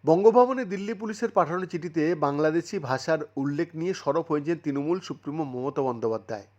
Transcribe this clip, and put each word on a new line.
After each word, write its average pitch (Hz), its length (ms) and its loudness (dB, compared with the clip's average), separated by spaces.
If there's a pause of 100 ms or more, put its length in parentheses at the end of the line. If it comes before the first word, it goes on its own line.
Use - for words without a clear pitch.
বঙ্গভবনে 233 580 6
দিল্লি 202 300 -4
পুলিশের 214 360 -4
পাঠানো 180 360 0
চিঠিতে 165 480 -2
বাংলাদেশি 156 640 0
ভাষার 143 400 -2 (180)
উল্লেখ 143 380 -2
নিয়ে 170 200 -4
সরব 160 340 -2
হয়েছেন 151 300 0
তৃণমূল 147 420 -2
সুপ্রিমো 156 440 -8
মমতা 135 380 -4
বন্দ্যোপাধ্যায়। 110 640 -4 (120)